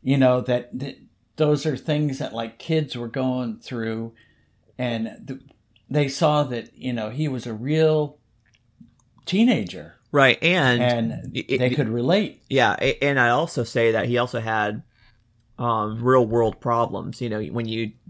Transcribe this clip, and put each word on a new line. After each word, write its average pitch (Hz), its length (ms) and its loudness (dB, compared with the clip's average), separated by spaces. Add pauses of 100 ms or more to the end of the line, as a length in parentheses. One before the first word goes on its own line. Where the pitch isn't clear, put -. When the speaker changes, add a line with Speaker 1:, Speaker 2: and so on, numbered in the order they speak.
Speaker 1:
you 135 160 2
know, 127 240 4
that, 123 360 -2
that 135 180 -10 (400)
those 151 280 2
are 147 120 0
things 147 420 -2
that, 117 160 -8
like, 113 240 -8
kids 156 380 -2
were 120 120 -6
going 123 520 -4
through, 113 520 -6 (640)
and 117 500 -6
th-, 131 140 -10 (480)
they 143 200 0
saw 151 340 2
that, 123 340 -6
you 127 160 -6
know, 110 180 -4
he 147 180 -4
was 127 180 -6
a 113 80 -6
real 151 640 0 (1040)
teenager. 127 720 0 (160)
Speaker 2:
Right, 135 320 4
and 139 400 4
Speaker 1:
And 117 540 -2
Speaker 2:
it, 135 220 -2
Speaker 1:
they 127 80 2
Speaker 2:
it, 123 100 2
Speaker 1:
could 127 120 0
relate. 151 600 0
Speaker 2:
Yeah, 120 320 4
a-, 131 240 0
and 139 160 2
I 120 100 4
also 139 340 0
say 117 280 2
that 107 140 0
he 120 120 0
also 120 220 -2
had, 110 420 -2 (760)
um, 113 440 -2
real 127 240 4
world 113 340 0
problems. 117 600 -2
You 123 80 -4
know, 107 160 -4
when 117 240 -6
you 113 240 -4 (180)